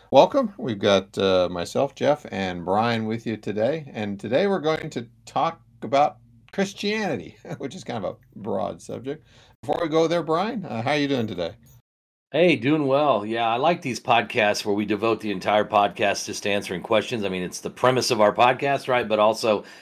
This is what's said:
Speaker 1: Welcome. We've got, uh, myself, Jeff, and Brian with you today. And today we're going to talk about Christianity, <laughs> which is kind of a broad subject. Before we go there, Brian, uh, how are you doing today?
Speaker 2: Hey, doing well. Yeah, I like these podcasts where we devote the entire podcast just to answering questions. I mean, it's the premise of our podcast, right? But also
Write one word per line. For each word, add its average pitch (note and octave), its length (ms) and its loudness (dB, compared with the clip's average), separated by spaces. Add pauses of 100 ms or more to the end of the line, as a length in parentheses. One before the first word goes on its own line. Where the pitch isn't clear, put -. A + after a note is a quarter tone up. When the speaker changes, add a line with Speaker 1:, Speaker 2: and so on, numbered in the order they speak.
(120)
Speaker 1:
Welcome. G3+ 460 4
We've G#2+ 220 -6
got, G2 380 2
uh, F#2 340 2
myself, F2+ 420 -2
Jeff, C#3+ 380 0
and F#2 320 -4
Brian A2 420 0
with A2 220 -6
you A2 80 -4
today. B2 580 -4
And G2+ 240 -6
today C3+ 300 0
we're F#3 140 -2
going D#3 300 -4
to A#2 180 -10 (160)
talk D#3 340 -4 (220)
about C#3 380 2 (340)
Christianity, G3 840 -4 (120)
<laughs> F3 100 -10
which C#3 180 -10
is E3 80 -16
kind A#2 200 -8
of - 120 -6
a - 240 -20
broad G2 420 -6
subject. A#2 460 -12 (340)
Before - 180 -2
we E3+ 100 -2
go D#3+ 180 2
there, E3+ 160 0
Brian, F#3 420 -2
uh, A2+ 160 -6
how C3 100 0
are D3+ 60 2
you C#3+ 100 0
doing B2 200 0
today? F2 240 -6 (800)
Speaker 2:
Hey, E3 240 4
doing C#3 320 0
well. C3 380 2
Yeah, A2+ 220 -2
I A#2 100 0
like E3+ 240 2
these B2 180 -6
podcasts A2+ 680 2
where G#2 80 0
we G#2 120 0
devote G#2+ 340 0
the G#2+ 100 -8
entire G2+ 360 2
podcast G2+ 600 0
just - 180 -10
to G#2 60 -2
answering G2 320 -2
questions. G#2+ 440 0
I G2 40 0
mean, F#2 140 -4
it's E2+ 160 -8
the - 100 -8
premise B2 420 2
of A2 100 2
our G#2 120 6
podcast, C3 540 2
right? B2 200 0
But G#2+ 120 0
also G#2+ 460 2 (160)